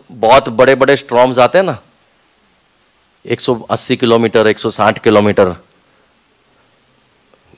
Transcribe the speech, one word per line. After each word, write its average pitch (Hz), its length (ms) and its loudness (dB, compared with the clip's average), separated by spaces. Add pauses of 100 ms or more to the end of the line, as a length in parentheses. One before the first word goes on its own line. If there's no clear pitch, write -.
(100)
बहुत 120 380 2
बड़े-बड़े 127 480 2
storms 123 420 0
आते 123 200 2
हैं 196 60 0
ना, 147 140 -8 (1500)
एक - 140 -8
सौ 120 200 -4
अस्सी 117 360 -6
किलोमीटर, 117 500 0
एक 107 120 0
सौ 117 120 -6
साठ 107 340 -2
किलोमीटर, 104 520 0 (2000)